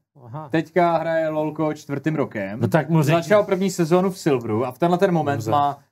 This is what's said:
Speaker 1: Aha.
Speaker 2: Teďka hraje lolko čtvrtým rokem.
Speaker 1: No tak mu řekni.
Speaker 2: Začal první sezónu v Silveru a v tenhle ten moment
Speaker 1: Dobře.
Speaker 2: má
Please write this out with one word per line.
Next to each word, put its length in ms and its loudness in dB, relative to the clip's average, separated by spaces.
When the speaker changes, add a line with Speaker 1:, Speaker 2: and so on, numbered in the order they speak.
Speaker 1:
Aha. 240 -14
Speaker 2:
Teďka 500 2
hraje 300 -2
lolko 460 -2
čtvrtým 400 -4
rokem. 460 -6
Speaker 1:
No 80 0
tak 200 2
mu 140 4
řekni. 200 2
Speaker 2:
Začal 220 4
první 260 0
sezónu 400 2
v 80 -10
Silveru 480 0
a 60 -6
v 60 -20
tenhle 200 2
ten 140 2
moment 240 0
Speaker 1:
Dobře. 140 -4
Speaker 2:
má 280 0